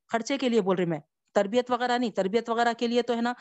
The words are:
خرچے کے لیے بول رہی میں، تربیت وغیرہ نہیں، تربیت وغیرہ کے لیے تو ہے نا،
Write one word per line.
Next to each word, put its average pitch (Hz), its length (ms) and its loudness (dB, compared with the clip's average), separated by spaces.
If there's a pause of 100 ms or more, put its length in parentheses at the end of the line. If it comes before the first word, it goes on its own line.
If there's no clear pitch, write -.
خرچے 233 300 -2
کے 269 120 0
لیے 233 120 4
بول 185 160 2
رہی 185 80 0
میں، 160 140 -2 (340)
تربیت 226 380 0
وغیرہ 240 260 0
نہیں، 240 140 -2
تربیت 214 380 -2
وغیرہ 233 240 0
کے 233 140 -2
لیے 240 140 2
تو 240 140 -2
ہے 233 60 -2
نا، 240 200 -2